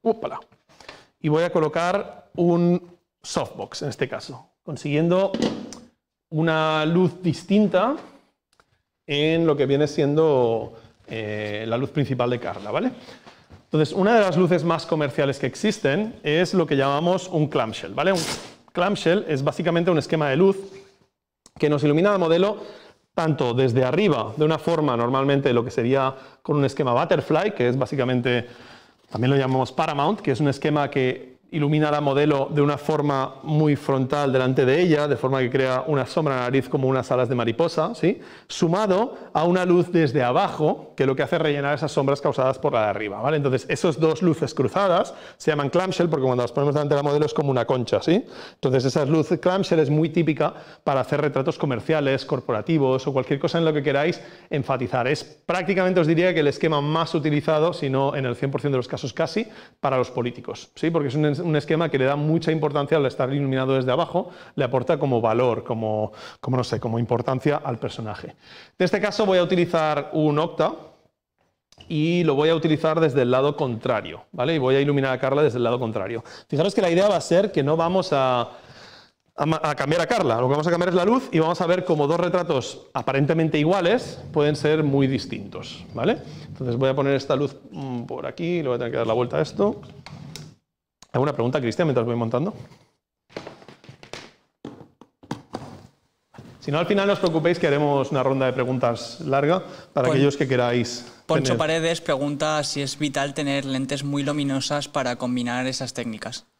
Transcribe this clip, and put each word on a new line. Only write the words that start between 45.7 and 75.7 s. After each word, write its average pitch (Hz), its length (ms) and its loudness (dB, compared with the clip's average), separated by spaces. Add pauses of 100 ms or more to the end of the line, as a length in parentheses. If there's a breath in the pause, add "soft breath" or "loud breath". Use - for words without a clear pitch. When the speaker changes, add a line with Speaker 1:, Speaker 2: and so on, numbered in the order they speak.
Speaker 1:
porque 139 160 0
cuando 123 180 2
las 117 80 -4
ponemos 143 240 2
delante 147 200 2
de 143 60 2
la - 20 -4
modelo 147 220 2
es 147 80 -4
como 143 160 0
una 123 160 2
concha, 123 360 0
¿sí? 180 240 2 (300 loud breath)
Entonces, 131 280 0
esa 143 220 2
luz 151 240 2 (120)
clamshell 185 380 2
es 143 100 2
muy 156 200 2
típica 156 440 0 (300 loud breath)
para 139 160 0
hacer 139 220 0
retratos 139 360 0
comerciales, 135 680 0
corporativos 131 840 0
o 139 60 -4
cualquier 135 260 0
cosa 170 180 -2
en 165 80 2
lo 160 80 2
que 147 100 -2
queráis 147 380 0 (280 loud breath)
enfatizar. 127 580 -2
Es 147 160 -2
prácticamente, 185 800 0
os 151 60 4
diría, 170 260 4
que 165 80 2
el 143 60 2
esquema 147 340 0
más 156 340 0
utilizado, 156 560 2
si 151 180 -4
no 135 260 0
en 135 100 -4
el 120 100 -2
cien 139 160 -4
por 139 80 -4
cien 143 120 -2
de 131 60 0
los 123 120 -2
casos 127 240 -8
casi, 208 340 -4 (320 loud breath)
para 135 180 0
los 127 140 0
políticos, - 640 -8
¿sí? 156 140 -2
Porque 151 180 0
es 123 80 -4
un 151 220 2
es-, 175 80 -6
un 156 100 0
esquema 156 340 0
que 139 80 0
le 131 80 4
da 139 100 2
mucha 160 360 0
importancia 151 460 0
al 143 80 2
estar 127 280 -2
iluminado 135 420 0
desde 127 160 0
abajo, 165 380 -2 (260 loud breath)
le 139 80 0
aporta 131 340 0
como 135 240 0
valor, 113 420 2
como, 107 480 -4 (280 loud breath)
como, 127 180 -2
no 127 60 0
sé, - 160 -4
como 117 200 -4
importancia 127 640 0
al 123 140 -6
personaje. 110 580 -10 (420 loud breath)
En 180 80 2
este 190 140 0
caso 208 260 0
voy 190 120 4
a 175 60 4
utilizar 165 720 0
un 151 260 2
octa 165 340 0 (1120)
y 170 360 0
lo 151 120 2
voy 151 140 2
a 165 60 4
utilizar 156 440 2
desde 143 220 4
el 123 100 2
lado 139 240 2
contrario, 113 760 -4
¿vale? 156 240 -2
Y - 20 0
voy 131 180 2
a 139 60 4
iluminar 139 320 2
a 127 60 -4
Carla 139 240 2
desde 123 140 0
el 123 60 0
lado 120 160 0